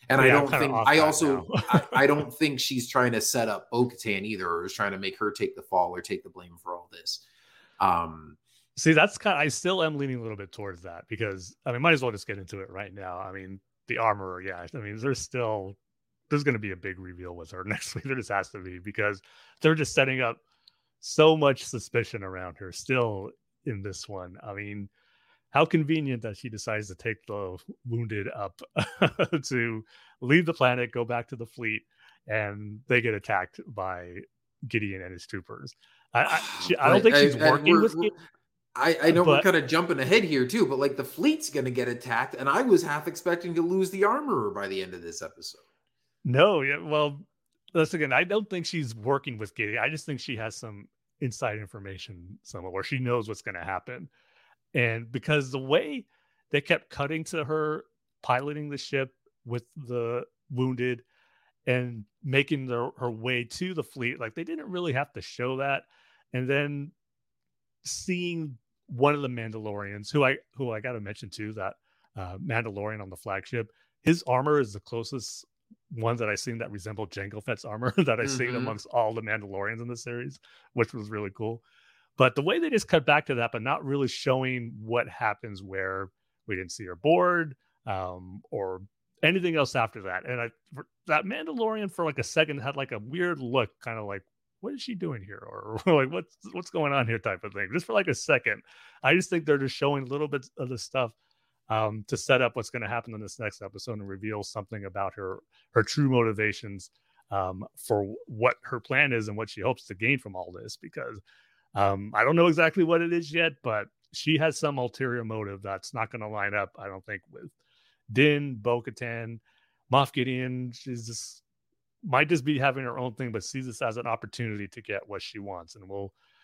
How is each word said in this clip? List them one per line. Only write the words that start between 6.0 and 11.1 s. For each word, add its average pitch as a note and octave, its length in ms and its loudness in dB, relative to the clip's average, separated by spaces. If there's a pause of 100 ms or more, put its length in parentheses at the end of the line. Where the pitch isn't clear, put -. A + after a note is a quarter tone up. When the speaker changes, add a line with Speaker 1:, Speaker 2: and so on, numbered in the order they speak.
Speaker 1:
take - 220 -6
the F#2 60 -20
blame F2 280 -20
for F2+ 180 -10
all - 160 -16
this. - 340 -10 (540)
Um, D#2+ 580 0 (380)
Speaker 2:
See, D#3+ 180 6
that's E3 240 6
kinda, F#3+ 180 2
I D3 120 2
still F3+ 340 0
am D#3 140 0
leaning C3+ 200 -2
a A#2+ 60 -8
little G#2+ 140 -8
bit G2 140 -12
towards F#2 320 -10
that E2+ 260 -14
because, G2 460 -6 (120)